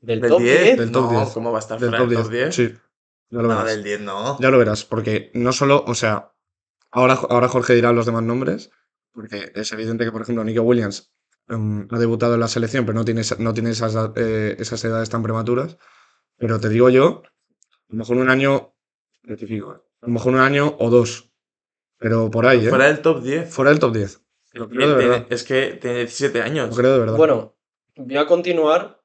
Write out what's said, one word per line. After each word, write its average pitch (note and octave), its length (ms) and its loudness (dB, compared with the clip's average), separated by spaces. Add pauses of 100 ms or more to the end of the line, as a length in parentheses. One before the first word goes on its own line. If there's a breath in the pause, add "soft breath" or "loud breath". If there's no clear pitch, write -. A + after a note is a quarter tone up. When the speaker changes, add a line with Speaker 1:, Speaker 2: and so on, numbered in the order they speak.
Speaker 1:
¿Del A2+ 200 -4
Speaker 2:
¿Del A#2+ 100 2
Speaker 1:
top E3 100 4
Speaker 2:
diez? C3+ 240 4
Speaker 1:
diez? B3 140 6
Speaker 3:
Del A2+ 120 -2
top B2 220 0
Speaker 2:
No, A2+ 80 2
Speaker 3:
diez. G#2+ 140 -2
Speaker 2:
¿cómo A#2 180 -6
va A2+ 60 -2
a - 20 -4
estar A2 180 -12
Speaker 3:
Del A#2+ 120 -2
Speaker 2:
fuera A#2 140 0
Speaker 3:
top A#2+ 80 -2
Speaker 2:
del A2+ 100 0
top A2 100 -4
Speaker 3:
diez. C3 240 -4
Speaker 2:
diez? A#2+ 160 0
Speaker 3:
Sí. A2+ 40 -20 (540)
Ya A#2 120 -10
lo - 0 -
Speaker 2:
No, A#2 80 2
Speaker 3:
verás. A2 160 0
Speaker 2:
del G#2+ 180 -4
diez G#2 160 -6
no. G#2 400 -6
Speaker 3:
Ya C3 100 2
lo C3 80 6
verás, G#2+ 260 2
porque G#2+ 500 -4
no A#2+ 180 0
solo, C#3 340 2
o A#2+ 80 -4
sea, - 380 -4 (580)
ahora, B2+ 240 4
ahora B2 340 0
Jorge B2 260 2
dirá A#2+ 180 4
los A#2 140 0
demás A#2 180 -2
nombres, C3 460 -4 (420)
porque G#2 420 -14
es G#2+ 180 -8
evidente A2+ 320 -4
que, A2+ 60 -4
por A2 120 -10
ejemplo, A#2 200 -4
Nico A2+ 200 0
Williams, A2+ 500 0 (360)
em, G#2+ 440 -4
ha A#2 80 -4
debutado A#2 340 0
en A#2 60 0
la A#2 80 -2
selección, A#2 380 -2
pero A2 120 -2
no A#2 60 -2
tiene A#2 160 -2
esa, - 180 -4
no A2 160 -2
tiene A2+ 160 -4
esas, A2+ 240 -4 (220)
eh, A2 420 -2
esas A2+ 260 -8
edades A2+ 260 -4
tan A#2 120 -4
prematuras, A#2 560 -4 (580 soft breath)
pero A2+ 220 -2
te A2 100 -2
digo A#2 220 6
yo, C3 340 4
a - 680 -20
lo G#2+ 60 -8
mejor A#2 180 -2
un C3 140 2
año, C3+ 440 0 (480)
rectifico, G2+ 640 -12 (160)
a A#2+ 60 -14
lo A#2+ 60 -2
mejor A#2 220 0
un C3 40 4
año C#3+ 400 2
o A#2 120 0
dos, A#2 420 2 (680)
pero A2+ 320 0
por A2+ 160 2
ahí, B2 200 6
¿eh? - 20 2
Speaker 2:
Fuera C3 180 4
del D3+ 140 2
top D#3 200 2
diez. C#3+ 320 -6
Speaker 3:
Fuera C#3 200 2
del D3+ 80 2
top C3+ 140 2
diez. G2+ 260 -6 (320)
Lo A#2 160 -14
creo B2+ 220 -2
de C#3+ 60 2
Speaker 2:
Tiene, B2 140 4
Speaker 3:
verdad. A#2+ 200 0
Speaker 2:
es A#2+ 120 -4
que C3 380 -2
tiene B2 180 -6
diecisiete A#2+ 420 -4
años. A#2+ 300 -4
Speaker 3:
Lo A2+ 60 -6
creo B2+ 160 4
de C3+ 80 4
verdad. A2 160 0
Speaker 1:
Bueno, C#3 400 2 (400)
voy C3+ 200 -8
a D3+ 100 0
continuar E3+ 800 0